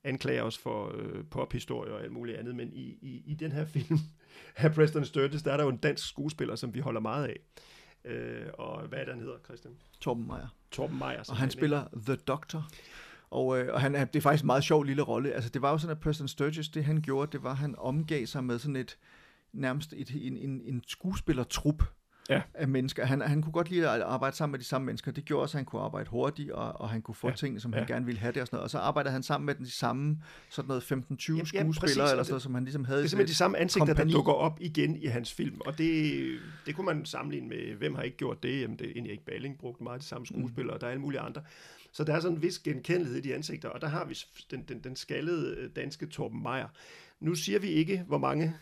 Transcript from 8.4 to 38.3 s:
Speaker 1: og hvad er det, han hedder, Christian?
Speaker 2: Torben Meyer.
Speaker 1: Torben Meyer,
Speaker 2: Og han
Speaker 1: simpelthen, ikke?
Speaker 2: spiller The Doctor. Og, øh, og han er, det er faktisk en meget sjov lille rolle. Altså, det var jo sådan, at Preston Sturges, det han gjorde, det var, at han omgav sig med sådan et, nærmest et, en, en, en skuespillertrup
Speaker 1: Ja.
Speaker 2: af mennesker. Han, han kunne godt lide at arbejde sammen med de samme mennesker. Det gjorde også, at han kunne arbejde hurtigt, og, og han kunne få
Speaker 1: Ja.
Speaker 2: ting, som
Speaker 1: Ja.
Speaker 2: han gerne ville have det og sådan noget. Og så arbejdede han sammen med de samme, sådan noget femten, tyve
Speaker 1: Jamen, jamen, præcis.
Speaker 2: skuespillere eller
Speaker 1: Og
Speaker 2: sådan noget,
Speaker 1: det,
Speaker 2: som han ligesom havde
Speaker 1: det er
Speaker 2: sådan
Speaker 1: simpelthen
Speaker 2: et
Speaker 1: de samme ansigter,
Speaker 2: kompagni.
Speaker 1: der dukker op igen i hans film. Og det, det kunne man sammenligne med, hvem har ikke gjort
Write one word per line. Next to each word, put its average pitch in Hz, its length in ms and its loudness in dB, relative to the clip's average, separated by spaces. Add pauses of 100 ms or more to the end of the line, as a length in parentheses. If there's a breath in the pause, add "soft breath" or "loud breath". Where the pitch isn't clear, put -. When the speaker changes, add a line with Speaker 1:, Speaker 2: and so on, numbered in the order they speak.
Speaker 1:
og 117 280 -8
hvad 135 120 -8
er 131 60 -4
det, 127 100 -8
han 120 80 -10
hedder, 123 220 -10
Christian? 123 300 -18 (260)
Speaker 2:
Torben 117 260 -2
Meyer. - 280 -8 (160)
Speaker 1:
Torben 131 280 -4
Meyer, 135 100 -4
Speaker 2:
Og 127 60 -2
han 117 100 -8
Speaker 1:
simpelthen, 127 220 0
ikke? 135 60 0
Speaker 2:
spiller 143 320 2 (220)
The 135 100 2
Doctor. 156 520 -4 (600 loud breath)
Og, 131 300 2
øh, 127 140 0
og 127 60 4
han 139 140 4
er, 139 100 4
det 151 140 0
er 147 40 4
faktisk 151 200 8
en 139 40 2
meget 139 180 6
sjov 151 200 6
lille 139 180 2
rolle. 127 300 2
Altså, 117 180 -2
det 120 120 -2
var 139 80 4
jo 156 80 4
sådan, 156 180 -2
at 156 40 -12
Preston 151 280 0
Sturges, 156 400 -2
det 156 160 -2
han 156 160 4
gjorde, 143 320 0
det 139 100 -6
var, 127 80 -2
at 135 80 -2
han 143 200 -2
omgav 143 480 0
sig 131 180 -4
med 120 140 0
sådan 139 180 -2
et, - 220 -6 (540 loud breath)
nærmest 139 440 -2
et, 120 140 -8 (160)
en, 131 100 -4
en, 135 280 -4
en 123 220 -4
skuespillertrup 151 960 0 (480 soft breath)
Speaker 1:
Ja. - 120 4 (120)
Speaker 2:
af - 140 0
mennesker. 131 380 2
Han, 135 140 4
han 147 220 4
kunne 156 100 -2
godt 170 180 2
lide 165 200 4
at 113 120 4
arbejde 131 340 0
sammen 147 160 0
med 135 60 -4
de 120 60 -8
samme 135 220 0
mennesker. 120 260 -4
Det 143 120 -6
gjorde 143 180 2
også, 151 140 -2
at - 20 0
han 131 60 -2
kunne 107 180 -4
arbejde 101 280 -4
hurtigt, 143 400 0
og, - 300 -4
og 110 100 -2
han 113 120 -2
kunne 107 120 -8
få - 140 -2
Speaker 1:
Ja. 131 60 0
Speaker 2:
ting, 131 260 -4
som 117 120 -4
Speaker 1:
Ja. 110 60 0
Speaker 2:
han 113 80 0
gerne 123 200 0
ville 120 140 -2
have 120 120 0
det 127 100 -2
og 120 40 -4
sådan - 100 -6
noget. - 80 -4
Og 110 60 -4
så 147 80 -2
arbejdede 139 340 0
han 131 100 -2
sammen 143 240 -2
med 143 80 0
de 127 240 -8
samme, 143 420 0 (300 loud breath)
sådan 131 180 -6
noget 131 140 0
femten, 131 340 -2
tyve 160 200 0
Speaker 1:
Jamen, 165 180 0
jamen, 151 180 4
præcis. 156 60 0
Speaker 2:
skuespillere 143 320 6
eller 127 100 6
Speaker 1:
Og 123 60 2
Speaker 2:
sådan - 60 -2
noget, 131 80 0
Speaker 1:
det, - 20 -10
Speaker 2:
som 127 120 -4
han 127 100 0
ligesom 135 200 -2
havde 135 140 2
Speaker 1:
det 143 60 4
er 156 40 4
Speaker 2:
sådan - 20 2
Speaker 1:
simpelthen 196 140 6
Speaker 2:
et - 40 4
Speaker 1:
de 160 80 0
samme 180 220 6
ansigter, 175 280 6
Speaker 2:
kompagni. 156 260 6
Speaker 1:
der 151 60 8
dukker 151 140 6
op 156 280 4
igen 156 360 2
i 151 100 -6
hans 120 260 -2
film. - 280 -4
Og 151 180 -6
det, 156 460 2 (420)
det 147 100 -4
kunne 185 100 -4
man 156 180 0
sammenligne 131 440 -6
med, 120 260 -6
hvem 139 200 -2
har 131 80 -4
ikke 123 140 -6
gjort 127 260 -4